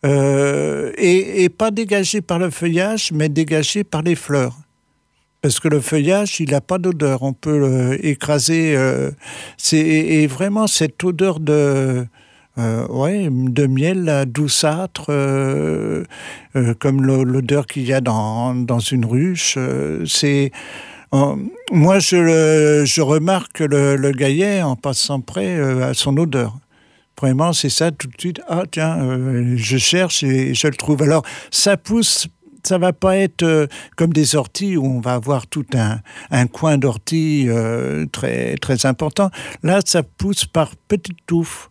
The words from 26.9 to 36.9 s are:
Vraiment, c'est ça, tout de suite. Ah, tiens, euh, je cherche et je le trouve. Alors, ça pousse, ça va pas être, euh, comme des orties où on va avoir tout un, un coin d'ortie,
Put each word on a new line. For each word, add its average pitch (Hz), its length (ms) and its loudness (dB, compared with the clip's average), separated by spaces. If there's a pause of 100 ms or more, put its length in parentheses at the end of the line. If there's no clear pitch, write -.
Vraiment, 139 320 2
c'est - 160 -2
ça, 160 240 0
tout 143 160 -10
de 120 100 -18
suite. 175 300 -8
Ah, 175 200 -2
tiens, 165 320 -2
euh, 127 560 -2
je 117 220 0
cherche 175 460 0
et 131 300 2
je 123 120 0
le 143 80 0
trouve. 147 280 0
Alors, 156 200 4 (300)
ça 196 240 2
pousse, - 500 0 (380)
ça 190 140 2
va 180 140 2
pas 190 240 2
être, 196 280 0
euh, 156 220 4 (300)
comme 165 160 2
des 151 220 2
orties 185 420 -2
où 139 80 0
on 131 160 0
va 123 140 -2
avoir 123 320 -2
tout - 280 -8
un, 110 260 0 (320)
un 123 160 2
coin 151 300 0
d'ortie, 147 680 0